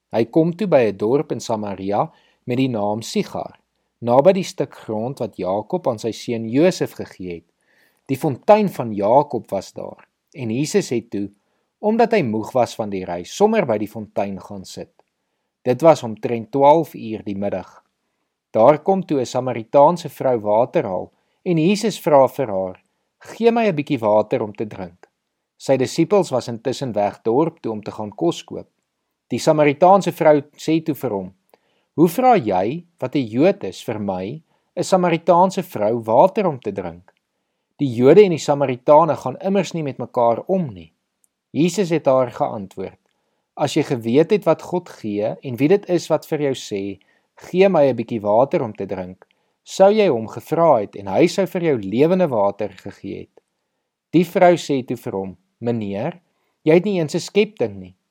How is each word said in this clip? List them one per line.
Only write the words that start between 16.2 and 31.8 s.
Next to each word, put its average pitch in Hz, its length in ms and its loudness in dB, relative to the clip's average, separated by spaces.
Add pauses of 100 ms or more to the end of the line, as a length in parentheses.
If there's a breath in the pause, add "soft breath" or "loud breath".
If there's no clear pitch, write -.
twaalf 143 440 2
uur 110 280 -10
die 101 160 -6
middag. 98 300 -6 (840)
Daar 139 280 6
kom 190 220 0
toe 139 160 0
'n 117 40 -2
Samaritaanse 131 840 2
vrou 127 300 -2
water 113 440 0
haal, 95 280 -6 (320)
en 175 140 0
Jesus 196 420 0
vra 139 280 4
vir 127 200 -4
haar, 95 360 -6 (360)
"Gee - 320 0
my 233 160 0
'n 175 80 -2
bietjie 143 240 -4
water - 420 2
om 107 120 -8
te 110 140 -8
drink." 92 400 -16 (500)
Sy 135 200 0
disippels 165 540 0
was 123 160 -4
intussen 120 460 -6
weg 101 300 -2
dorp 143 360 0
toe 113 120 -8
om 107 100 -8
te 98 100 -12
gaan 107 240 -12
kos 165 280 -4
koop. 101 240 -14 (600)
Die 120 100 -4
Samaritaanse 160 720 4
vrou 151 300 4 (160)
sê 160 260 -2
toe 151 120 -4
vir 127 140 -6
hom, 95 240 -8 (600)